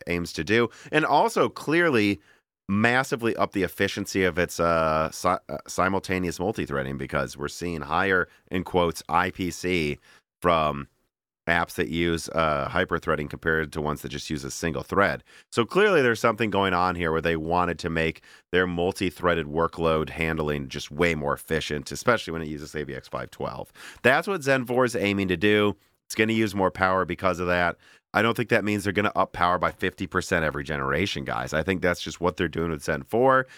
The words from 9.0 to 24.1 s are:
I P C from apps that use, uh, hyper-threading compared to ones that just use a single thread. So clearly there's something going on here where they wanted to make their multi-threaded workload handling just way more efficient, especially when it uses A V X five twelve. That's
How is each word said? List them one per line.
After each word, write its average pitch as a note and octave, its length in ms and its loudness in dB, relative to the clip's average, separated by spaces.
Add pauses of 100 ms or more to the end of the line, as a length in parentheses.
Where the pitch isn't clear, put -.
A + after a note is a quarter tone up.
I F2 220 2
P F2+ 180 -4
C D#2+ 480 0 (420)
from D2+ 480 0 (600)
apps E2+ 260 0
that E2 160 -2
use, E2 400 0
uh, D#2 400 0
hyper-threading D#2+ 580 -2
compared D#2+ 460 -2
to D#2+ 80 -4
ones D2+ 220 -2
that C#2 60 -8
just C#2+ 200 -8
use C#2+ 140 -6
a C2+ 80 -8
single C#2+ 320 -4
thread. F2+ 400 2 (280)
So A#2+ 140 2
clearly F#3 380 4
there's A#2 160 2
something A2+ 320 0
going F#2+ 240 2
on F2+ 180 2
here E2+ 180 0
where D#2+ 100 2
they E2 140 0
wanted E2+ 440 0
to F2 100 -4
make D#2+ 320 -2 (300)
their F2+ 160 4
multi-threaded F2 800 0
workload D#2+ 640 0
handling D2+ 580 -2
just C#2+ 220 -10
way E2 240 2
more C#2+ 180 -2
efficient, D2 580 -4
especially G2 420 -2
when E2 100 -6
it D2+ 60 -8
uses D2+ 260 -10
A D#2 80 -4
V C#2 100 -10
X C2 140 -14
five B1+ 240 -8
twelve. - 420 -10 (300)
That's C#3 240 4